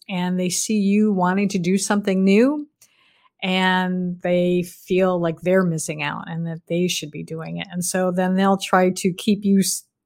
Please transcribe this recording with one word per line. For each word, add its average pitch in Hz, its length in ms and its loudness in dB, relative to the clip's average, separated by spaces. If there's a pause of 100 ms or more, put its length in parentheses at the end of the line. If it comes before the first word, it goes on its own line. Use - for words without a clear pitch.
and 180 300 -2
they 180 100 -2
see 214 300 -2
you 208 340 2
wanting 190 380 2
to 190 80 -2
do 180 200 2
something 202 440 0
new 254 460 4 (720)
and 185 800 0
they 180 400 2
feel 185 580 0
like 165 200 -2
they're 185 240 2
missing 160 380 -4
out - 260 -4
and 165 180 -6
that 165 220 -10
they 175 200 0
should 156 220 -6
be 151 120 -12
doing 165 360 -10
it. 170 120 -8
And 175 140 -6
so 185 260 -2
then 185 240 0
they'll 196 220 4
try 185 340 2
to 185 220 -2
keep 208 320 -2
you 196 160 4
s-, - 240 -4 (220)